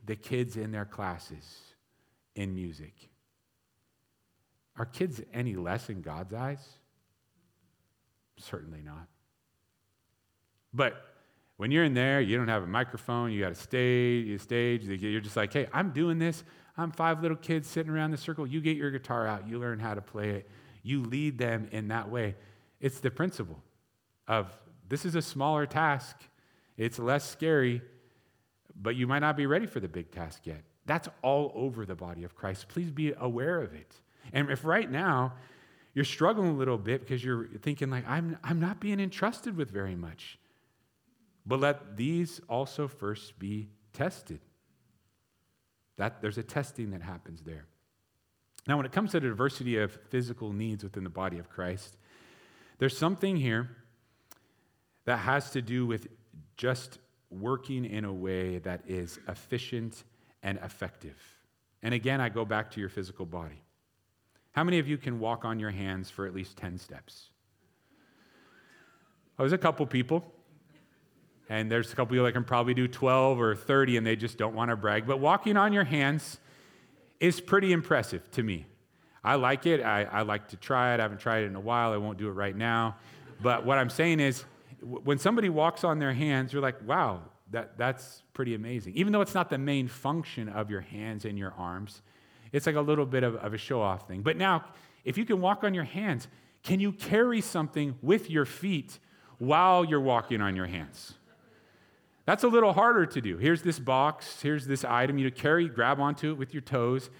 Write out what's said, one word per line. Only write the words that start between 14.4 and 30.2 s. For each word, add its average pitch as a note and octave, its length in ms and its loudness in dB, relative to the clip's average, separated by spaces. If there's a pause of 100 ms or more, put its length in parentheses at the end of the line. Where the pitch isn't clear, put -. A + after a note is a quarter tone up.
you're G#2 380 -2
just G#2 160 -8
like, G#2 160 0
"Hey, C#3 180 0
I'm F3+ 200 0
doing E3 280 0
this. D#3+ 240 -2 (320)
I'm E3 160 -4
five D#3+ 300 0
little D#3+ 160 0
kids D#3+ 320 -2
sitting D#3+ 200 -4
around D#3 220 0
the D3 60 -2
circle. D#3 280 -6
You C#3+ 140 -4
get D#3 160 0
your C#3+ 160 -2
guitar B2+ 340 -2
out, G#2 220 -4
you A#2 100 -6
learn A#2+ 220 -4
how A2 140 -4
to G2+ 80 -6
play G#2 300 -4
it." G2+ 180 -6 (340)
You C3+ 180 -2
lead C3+ 360 -2
them A#2 340 -2
in G#2+ 160 -6
that A2 220 -4
way. A2 260 -2 (460)
It's C3+ 180 -2
the C3 100 0
principle A2+ 540 -4 (640)
of G#2+ 240 0 (380)
this C#3 160 -4
is E3+ 100 -2
a D#3+ 60 0
smaller D3 440 0
task. D3 560 0 (540)
It's A#2 240 -2
less C3+ 280 0
scary, C3 540 2 (920)
but A2+ 220 -2
you B2 100 2
might C#3 120 4
not D3+ 180 2
be C#3+ 80 0
ready E3+ 200 2
for - 140 -6
the F#2+ 80 -4
big E2+ 240 -8
task E2 340 -12